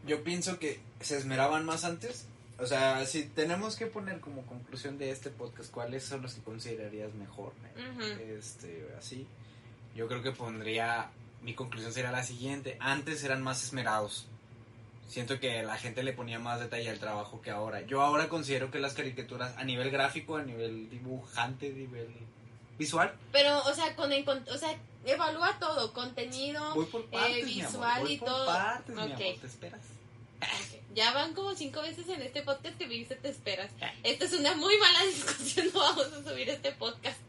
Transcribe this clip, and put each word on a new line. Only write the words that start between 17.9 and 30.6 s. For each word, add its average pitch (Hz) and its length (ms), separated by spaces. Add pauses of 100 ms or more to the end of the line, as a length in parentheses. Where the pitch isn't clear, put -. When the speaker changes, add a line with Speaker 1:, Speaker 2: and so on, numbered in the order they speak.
Speaker 1:
ahora 151 260
considero 135 420
que 147 80
las 139 140
caricaturas, 127 640
a 127 80
nivel 131 260
gráfico, 139 460
a 147 80
nivel 113 460
dibujante, 127 760
a 135 40
nivel 123 360 (680)
visual. 165 360 (180)
Speaker 2:
Pero, 285 320
o 277 100
sea, 320 220
con 285 160
el 277 140
con-, 269 260
o 285 60
sea, 302 200 (280)
evalúa 320 520
todo: 294 360
contenido, 269 800
Speaker 1:
Voy 320 120
por 233 140
Speaker 2:
eh, 220 100
Speaker 1:
partes, 240 360
mi - 140
amor, - 120
Speaker 2:
visual 240 300
Speaker 1:
voy 285 100
Speaker 2:
y 285 60
Speaker 1:
por 240 100
Speaker 2:
todo. 262 180
Speaker 1:
partes, 220 480
mi 214 80
Speaker 2:
Ok. 180 100
Speaker 1:
amor, 113 280
¿te 127 60
esperas? - 340 (640)
Speaker 2:
Ok, - 380 (140)